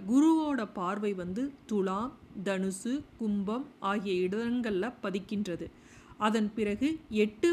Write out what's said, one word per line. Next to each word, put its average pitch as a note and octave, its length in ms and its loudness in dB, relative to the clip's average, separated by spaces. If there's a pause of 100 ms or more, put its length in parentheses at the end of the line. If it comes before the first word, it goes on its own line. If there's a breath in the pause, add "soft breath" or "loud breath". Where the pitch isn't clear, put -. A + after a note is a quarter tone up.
குருவோட C#4+ 580 4 (120)
பார்வை G#3 400 -2
வந்து F#3 300 -4 (220)
துலாம், G3+ 480 0 (300)
தனுசு, F#3+ 500 -2 (220)
கும்பம் G#3+ 500 -2 (160)
ஆகிய G3 400 0
இடங்கள்ல A3 680 0 (120)
பதிக்கின்றது. G3 680 -4 (520 loud breath)
அதன் G#3+ 340 2
பிறகு G#3 340 0 (300)
எட்டு G#3+ 360 4